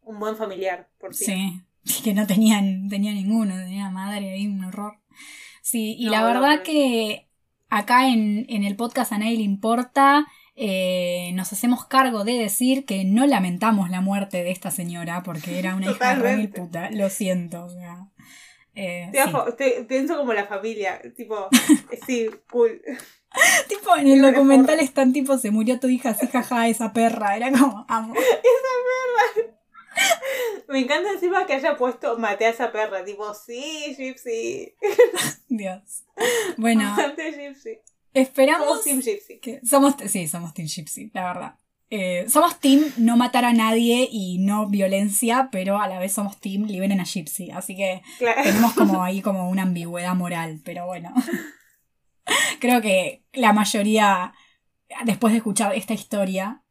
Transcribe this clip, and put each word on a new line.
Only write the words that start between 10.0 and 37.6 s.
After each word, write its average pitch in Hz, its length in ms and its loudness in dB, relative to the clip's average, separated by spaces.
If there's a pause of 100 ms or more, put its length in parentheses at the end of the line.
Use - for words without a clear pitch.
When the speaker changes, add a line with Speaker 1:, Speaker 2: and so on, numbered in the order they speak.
Speaker 2:
eh, 180 760 -2
nos 185 180 -6
hacemos 240 340 0
cargo 247 380 2
de 233 100 0
decir 247 500 0
que 190 200 -2
no 220 220 4
lamentamos 190 640 2
la 185 100 -2
muerte 196 420 -2
de 175 80 -4
esta 185 200 -8
señora, 170 520 -6
porque 175 360 -8
era 185 160 -4
una 190 160 -2
hija 254 240 2
re 233 220 2
mil 214 140 -2
Speaker 1:
Totalmente. 190 100 -12
Speaker 2:
puta, 170 300 -8
lo 202 200 -2
siento, 175 540 -4
o 175 60 -16
sea, 180 380 -18 (680)
eh, 175 360 -8
Speaker 1:
Te 269 120 -2
Speaker 2:
sí. 302 60 2
Speaker 1:
ajo-, 240 260 -2
te, 254 300 -2
pienso 269 320 -2
como 262 160 -2
la 202 140 0
familia, 202 540 -6 (160)
tipo, 208 340 -8
Speaker 2:
<laughs> - 560 2
Speaker 1:
sí, 233 220 -2 (220)
cool. 233 300 2 (880)
Speaker 2:
Tipo, 403 280 0
en 285 120 2
el 269 60 8
Speaker 1:
Tipo, 269 120 8
Speaker 2:
documental 269 500 6
Speaker 1:
mejor. 320 80 2
Speaker 2:
están 262 280 2
tipo, 269 260 0
"Se 220 140 -4
murió 220 260 0
tu 254 100 -2
hija, 254 260 0
sí, 254 120 -2
jaja, 233 420 0
esa 226 240 -2
perra", 226 440 0
era 240 160 -2
como, 240 360 4
"Amo". 226 260 -4
Speaker 1:
<laughs> - 20 0
Esa 494 1160 2 (100)
perra. - 120 -14 (1120)
Me 269 120 0
encanta 311 320 0
encima 359 340 0
que 285 80 -2
haya 285 220 0
puesto, 247 420 -2
"Maté 220 280 0
a 226 40 6
esa 226 220 -4
perra", 202 320 -4
tipo, 208 300 -10
sí, 285 640 -10
Gypsy. 240 800 -8 (720)
Speaker 2:
Dios. 196 560 -8 (520)
Bueno, 220 260 2
Speaker 1:
<laughs> - 140 -2
Maté 302 320 -2
a 311 40 -8
Gypsy. 285 460 -14 (360)